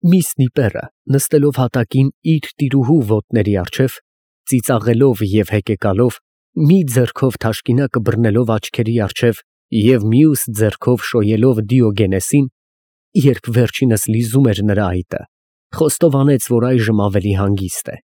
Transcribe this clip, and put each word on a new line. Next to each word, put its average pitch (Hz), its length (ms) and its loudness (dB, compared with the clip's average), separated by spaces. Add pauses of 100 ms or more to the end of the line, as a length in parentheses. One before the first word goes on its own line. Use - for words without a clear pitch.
Միս 180 320 2
Նիպերը, 127 480 -2 (240)
նստելով 143 520 0
հատակին 131 520 0 (140)
իր 160 280 -2
տիրուհու 135 500 0
ոտների 104 540 -2
առջև, 127 400 -4 (500)
ծիծաղելով 120 800 0
և 101 280 0
հեկեկալով, 107 680 -2 (360)
մի 165 300 4
ձեռքով 123 540 -2
թաշկինակը 123 600 -2
բռնելով 110 540 0
աչքերի 113 460 -4
առջև 107 420 -2 (300)
և 110 360 2
մյուս 139 420 2
ձեռքով 110 540 -2
շոյելով 110 600 0
Դիոգենեսին, 107 840 0 (680)
երբ 135 340 2
վերջինս 117 560 0
լիզում 117 440 0
էր 95 120 -2
նրա 104 260 0
այտը, 92 340 -6 (520)
խոստովանեց, 143 720 2
որ 120 200 0
այժմ 113 340 0
ավելի 101 360 0
հանգիստ 98 520 -4
է - 200 -14